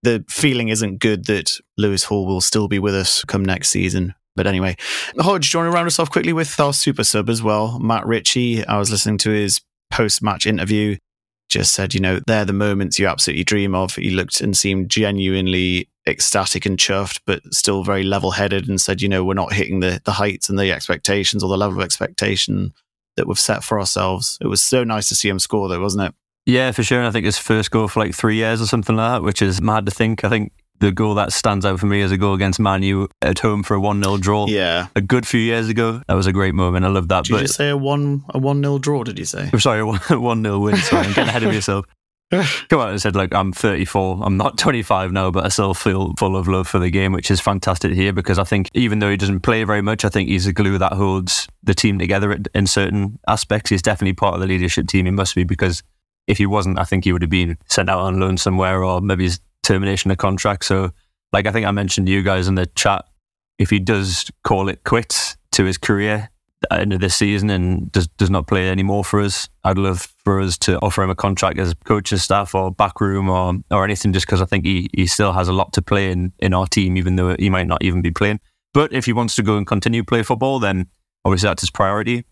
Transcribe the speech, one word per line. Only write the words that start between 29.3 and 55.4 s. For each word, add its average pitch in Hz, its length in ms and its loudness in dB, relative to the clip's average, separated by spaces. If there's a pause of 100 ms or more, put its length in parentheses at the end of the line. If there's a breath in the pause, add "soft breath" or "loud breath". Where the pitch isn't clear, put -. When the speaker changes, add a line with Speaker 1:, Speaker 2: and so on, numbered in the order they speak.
Speaker 2:
is 95 200 2
mad 107 240 0
to 104 80 -2
think. 110 320 -2
I 101 40 2
think 107 220 0 (280)
the 101 120 4
goal 104 240 2
that 101 160 0
stands 101 340 0
out 95 140 0
for 98 60 -2
me 101 160 2
is 95 100 2
a 95 60 0
goal 98 160 2
against 95 260 0
Man 98 240 2
U 98 240 0 (140)
at 87 180 0
home 104 240 0
for 104 120 0
a 98 40 0
one 101 220 0
nil 98 160 0
draw. 101 300 0
Speaker 1:
Yeah. 90 460 0
Speaker 2:
A - 60 2
good 110 260 0
few 120 140 0
years 113 300 0
ago. 113 400 0
That 98 60 2
was 95 120 2
a 95 60 0
great 95 200 2
moment. 90 320 2
I 95 40 4
love 95 180 0
that. 92 160 2
Speaker 1:
Did - 60 -4
you 110 80 4
Speaker 2:
But - 60 2
Speaker 1:
just 131 120 -2
say 143 140 0
a 143 80 0
one, 143 540 -2
a 131 80 -2
one 139 200 0
nil 143 180 0
draw, 139 280 -2
did 98 140 -8
you - 40 -8
say? 95 300 -6
Speaker 2:
I'm 110 80 4
sorry, 113 180 4
a 110 60 0
one, 107 140 -2
<laughs> - 100 -12 (120)
one 117 200 2
nil 101 180 0
win. 101 160 2
Sorry, - 300 0
I'm 101 80 -2
getting - 160 0
ahead 113 140 0
of 110 100 2
myself. 101 320 -2 (240)
Speaker 1:
<laughs> - 220 -10
Speaker 2:
Come 160 500 0
out 110 80 0
and 95 120 -4
said, 98 140 0
like, 95 180 0
"I'm 95 200 2
thirty-four. 95 720 0
I'm 101 120 2
not 123 220 0
twenty-five 98 560 0
now, 95 180 0
but 92 140 0
I 98 40 0
still 98 260 2
feel 95 420 0
full 95 180 2
of 92 140 -2
love 95 180 0
for - 120 0
the 90 100 2
game," 95 240 0
which 87 180 -4
is 92 80 4
fantastic 95 520 0
to 95 40 0
hear 95 160 2
because 95 280 0
I 98 40 2
think 95 300 0
even 110 260 0
though 104 120 2
he 101 60 0
doesn't 98 240 0
play 110 240 2
very 104 180 0
much, 104 200 -2
I 104 60 4
think 95 200 0
he's 90 160 2
the 98 80 2
glue 98 260 2
that 92 140 2
holds 95 540 -2 (140)
the 95 140 2
team 98 240 0
together 98 320 2
at, 101 240 -4
in 98 120 4
certain 98 600 -2
aspects. 107 420 0
He's 98 140 2
definitely 98 300 0
part 95 200 0
of 87 80 -2
the 95 60 -2
leadership 90 400 0
team. 92 180 -2
He 92 60 0
must 98 240 -2
be, 90 80 2